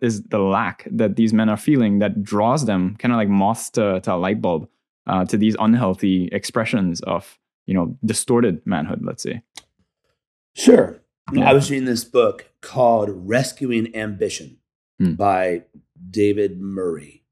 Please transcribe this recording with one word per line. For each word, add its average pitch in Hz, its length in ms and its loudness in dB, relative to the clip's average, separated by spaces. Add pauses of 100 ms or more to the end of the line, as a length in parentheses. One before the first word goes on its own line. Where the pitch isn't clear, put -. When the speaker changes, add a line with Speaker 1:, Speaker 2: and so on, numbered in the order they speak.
Speaker 1:
is 110 220 -2
the - 160 -2
lack 98 520 -2
that 113 240 0
these 113 180 2
men 110 160 2
are 107 80 0
feeling 113 420 2
that 101 240 0
draws 117 420 0
them 95 340 0
kinda 120 160 0
like 107 140 0
moths 101 420 0
to, 101 300 0
to 101 120 -4
a - 20 0
light 98 260 -2
bulb, 87 260 -2 (400)
uh, 92 180 0
to 110 120 -2
these 107 220 2
unhealthy 98 720 2
expressions 101 680 -2
of, - 360 -6 (300)
you - 60 -2
know, 87 300 -2
distorted 110 640 0
manhood, - 380 -4
let's - 200 -10
say? - 180 -10 (1120)
Speaker 2:
Sure. 156 460 6 (300)
Speaker 1:
Yeah. 135 180 2
Speaker 2:
I 135 40 6
was 139 160 4
reading 135 160 -2
this 120 180 -2
book - 460 0 (120)
called 117 500 2
Rescuing 113 840 -2
Ambition 101 600 -6 (420)
Speaker 1:
Hmm. 90 140 2
Speaker 2:
by 92 500 0 (460)
David 101 500 0
Murray. 92 720 -8